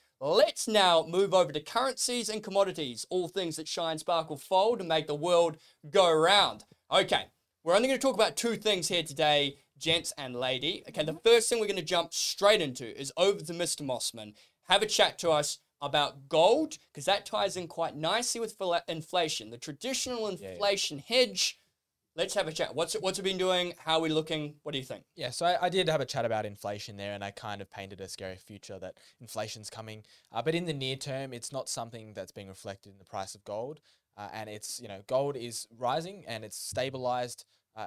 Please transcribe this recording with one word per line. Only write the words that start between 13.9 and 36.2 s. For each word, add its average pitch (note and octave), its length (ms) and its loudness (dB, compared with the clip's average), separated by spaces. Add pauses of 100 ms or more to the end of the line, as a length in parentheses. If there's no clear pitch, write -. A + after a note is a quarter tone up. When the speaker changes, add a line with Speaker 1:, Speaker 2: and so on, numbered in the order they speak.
Speaker 1:
Have G3+ 180 4
a G#3+ 40 -2
chat G3+ 340 2
to E3+ 100 0
us D3 260 2 (240)
about C#3 480 -2
gold, A3+ 480 4 (160)
'cause C#3+ 140 -8
that G3+ 180 2
ties G3+ 320 -2
in F3+ 100 -8
quite E3 300 -6
nicely A3 460 -2
with A3 160 -8
fla-, F3 300 0
inflation, D#3+ 600 -2
the A#2 80 -14
traditional A3+ 760 -4
Speaker 2:
Yeah, F3+ 60 -8
yeah. F#3+ 120 -12
Speaker 1:
inflation G3+ 480 0
hedge. - 580 2 (600)
Let's F#3+ 180 -2
have F#3 140 2
a D#3 40 -6
chat. D#3+ 220 -4
What's D#3+ 220 -2
it, D#3 60 -4
what's F#3+ 180 -2
it - 20 -8
been F#3 160 -2
doing? F3+ 400 2
How D#3+ 200 0
are - 20 4
we E3 80 0
looking? D#3 560 -2
What D3 80 -8
do C#3+ 60 -4
you B2+ 60 -6
think? A2 200 -12 (100)
Speaker 2:
Yeah, B2+ 160 -8
so E3+ 160 -2
I, F3+ 200 2
I - 20 4
did F3+ 200 2
have D#3 120 2
a C3 40 0
chat A#2+ 200 -4
about A2 200 0
inflation G#2 520 -8
there, G2+ 180 -6
and G2+ 80 -8
I G2+ 80 -6
kind G2+ 320 -10
of F#2 80 -16
painted G2 300 -14
a F#2 80 -10
scary F#2+ 280 -10
future G2 440 -16
that F#2 180 -14 (220)
inflation's A2 500 -10
coming. A2 340 -14 (280)
Uh, A2+ 100 -4
but E3 140 0
in F3 80 -2
the D#3+ 80 -4
near C3+ 240 -4
term, C3+ 360 -8
it's A#2+ 200 -12
not C3 160 -6
something A2+ 440 -10
that's F#2+ 200 -12
being G2+ 160 -14
reflected G2 420 -14
in G2 80 -20
the F#2+ 60 -20
price G2 320 -8
of G2 80 -20
gold. B2 340 -8 (380)
Uh, G2+ 160 -12
and G#2+ 180 -10
it's, G#2+ 300 -10
you A#2 80 -14
know, G2 180 -12
gold C#3 300 0
is A#2 340 -10
rising D3+ 560 -4